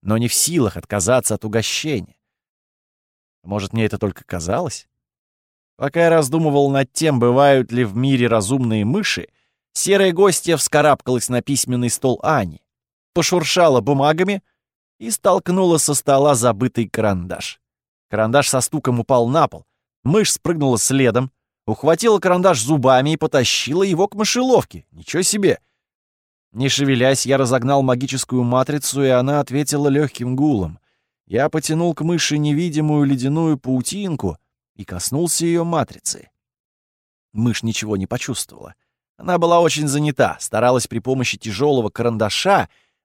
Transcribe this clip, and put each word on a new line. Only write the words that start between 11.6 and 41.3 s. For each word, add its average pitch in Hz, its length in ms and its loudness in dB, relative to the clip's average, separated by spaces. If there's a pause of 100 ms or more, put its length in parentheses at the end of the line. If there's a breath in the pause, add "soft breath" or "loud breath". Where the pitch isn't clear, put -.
стол 127 340 -2
Ани, 104 400 -2 (500)
пошуршала 165 640 2
бумагами 156 640 0 (560)
и 226 140 -10
столкнула 185 680 2
со 147 160 -2
стола 139 400 4
забытый 117 540 0
карандаш. 92 720 -4 (500)
Карандаш 110 380 0
со 131 120 0
стуком 127 380 -2
упал 117 300 2
на 147 180 2
пол. 82 200 -10 (360)
Мышь 190 300 2
спрыгнула 147 460 0
следом — 127 520 0 (380)
ухватила 165 500 2
карандаш 180 440 2
зубами 131 480 4
и 160 60 0
потащила 151 640 0
его 196 260 0
к - 60 -20
мышеловке. 220 760 0
Ничего 117 320 -6
себе! 196 380 0 (920)
Не 127 160 -2
шевелясь, 135 580 0
я 135 100 2
разогнал 131 460 2
магическую 127 600 -2
матрицу, 135 640 -2
и 135 40 4
она 131 320 2
ответила 143 480 -2
лёгким 135 460 -2
гулом. 123 440 -2 (480)
Я 127 240 -2
потянул 160 440 -2
к - 60 -10
мыши 151 380 -2
невидимую 151 640 0
ледяную 139 540 0
паутинку 131 800 -4 (360)
и 101 100 -16
коснулся 156 600 -4
её 170 200 0
матрицы. - 640 -6 (1040)
Мышь 110 280 -2
ничего 107 360 -4
не 95 80 -4
почувствовала. - 680 -10 (440)
Она 180 180 -2
была 170 240 4
очень 151 280 2
занята, 139 520 0
старалась 120 460 0
при 117 140 -8
помощи 127 360 -2